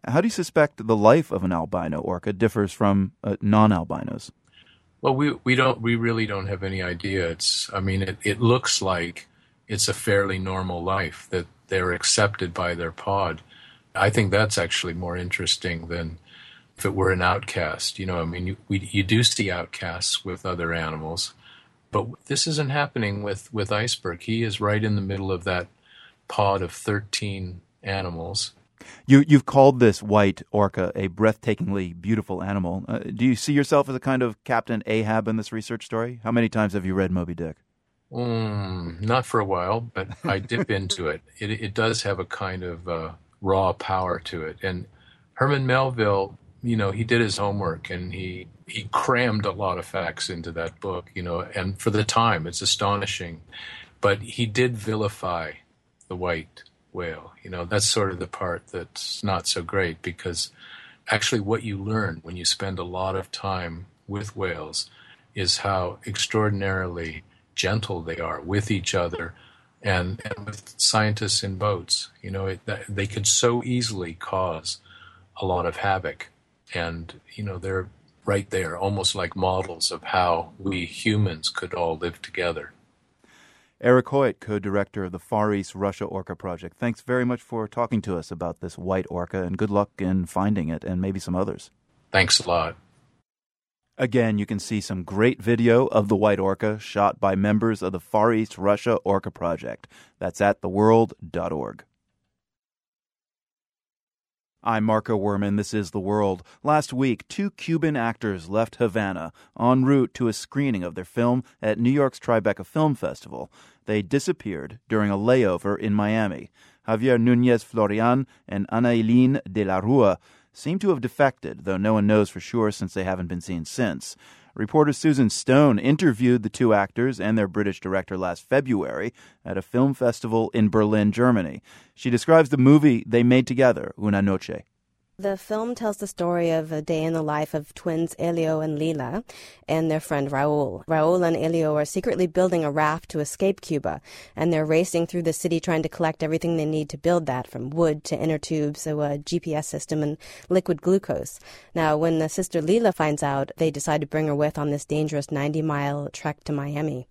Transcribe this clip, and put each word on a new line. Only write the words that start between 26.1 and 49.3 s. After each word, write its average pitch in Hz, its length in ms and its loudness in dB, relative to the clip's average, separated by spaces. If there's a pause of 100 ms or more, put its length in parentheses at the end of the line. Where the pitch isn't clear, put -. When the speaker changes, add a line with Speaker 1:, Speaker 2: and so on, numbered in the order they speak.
Speaker 2:
pod 98 360 2
of 85 80 -6
thirteen 98 920 -6 (220)
animals. 92 680 -6 (520)
Speaker 1:
You, 139 220 8
you've 147 180 8
called 135 340 6
this 110 220 6
white 104 400 2 (100)
orca 98 440 0
a 98 120 -2
breathtakingly 95 920 -2
beautiful 98 420 -2
animal. 95 460 -2
Uh, 113 120 -4
do - 260 -4
you 127 100 4
see - 180 -2
yourself 143 340 4
as 131 80 -6
a 127 40 -4
kind 131 240 0
of 113 200 -4
Captain 113 440 -2
Ahab 110 400 0
in 110 100 0
this 107 140 -6
research 110 340 -8
story? 117 380 -4
How 113 80 -2
many 117 180 4
times 107 240 0
have 95 120 -2
you 92 100 0
read 95 160 2
Moby 87 240 -2
Dick? 82 220 -8 (580)
Speaker 2:
Mm, 104 880 -4
not 120 240 2
for 113 160 0
a 101 40 0
while, 95 360 0
but 104 260 -8 (160)
I 98 160 0
dip 117 320 -4
Speaker 1:
<laughs> 98 80 0
Speaker 2:
into 90 300 -4
it. - 120 -6 (160)
It, 104 140 -6
it 107 220 -6
does 117 300 0
have 98 160 -2
a 90 60 -4
kind 92 380 -8
of, 87 240 -10
uh, 82 240 -6 (300)
raw 95 320 4
power 92 460 -2
to 82 240 -8
it. 78 200 -10
And 90 220 -4 (480)
Herman 135 340 0
Melville, 117 720 0 (260)
you 117 140 0
know, 98 140 0
he 107 120 -2
did 117 180 4
his 104 160 0
homework 101 520 -2
and 90 240 -6
he, 92 340 -10 (180)
he 107 260 -10
crammed 120 540 0